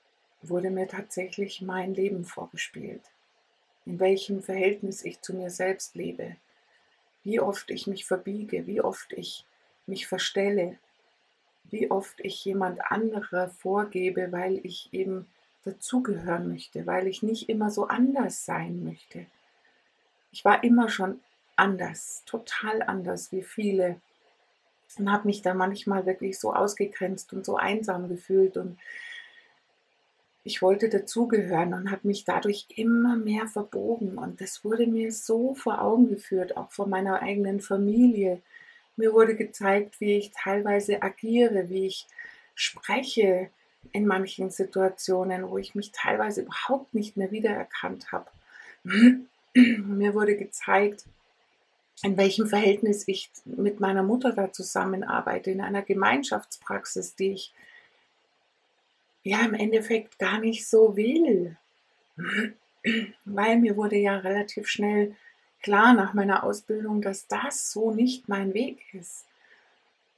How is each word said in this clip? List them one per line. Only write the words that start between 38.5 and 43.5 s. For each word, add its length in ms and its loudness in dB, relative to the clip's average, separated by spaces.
Mir 160 2
wurde 240 8
gezeigt, 640 0
wie 180 2
ich 140 -8
teilweise 680 0
agiere, 680 2
wie 180 -2
ich 200 -8
spreche 960 0